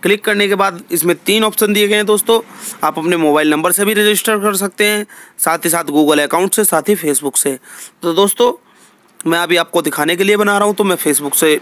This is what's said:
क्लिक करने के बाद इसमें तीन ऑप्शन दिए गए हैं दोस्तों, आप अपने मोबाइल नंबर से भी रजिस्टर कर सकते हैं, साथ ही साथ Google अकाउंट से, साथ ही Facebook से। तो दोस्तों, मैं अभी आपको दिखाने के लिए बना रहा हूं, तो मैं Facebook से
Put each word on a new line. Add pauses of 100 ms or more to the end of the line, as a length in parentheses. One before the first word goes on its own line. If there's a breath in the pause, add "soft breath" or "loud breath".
क्लिक
करने
के
बाद
इसमें
तीन
ऑप्शन
दिए
गए
हैं
दोस्तों, (420 loud breath)
आप
अपने
मोबाइल
नंबर
से
भी
रजिस्टर
कर
सकते
हैं, (340 loud breath)
साथ
ही
साथ
Google
अकाउंट
से,
साथ
ही
Facebook
से। (420 loud breath)
तो
दोस्तों, (760 soft breath)
मैं
अभी
आपको
दिखाने
के
लिए
बना
रहा
हूं,
तो
मैं
Facebook
से